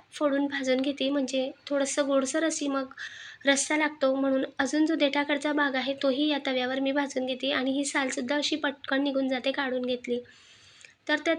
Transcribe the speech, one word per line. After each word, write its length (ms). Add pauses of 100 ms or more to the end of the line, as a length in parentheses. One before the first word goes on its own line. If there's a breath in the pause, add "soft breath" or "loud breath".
(120)
फोडून 340
भाजून 340
घेते, 300
म्हणजे 400 (160)
थोडंसं 400
गोडसर 380
अशी 240
मग 240 (540 loud breath)
रस्सा 300
लागतो 380
म्हणून 300 (140)
अजून 280
जो 80
देठाकडचा 580
भाग 220
आहे 280
तोही 260
या 180
तव्यावर 340
मी 120
भाजून 340
घेते 260
आणि 180
ही 140
सालसुद्धा 520
अशी 200
पटकन 460
निघून 260
जाते 240
काढून 300
घेतली. 380 (880 loud breath)
तर 100
त्या 200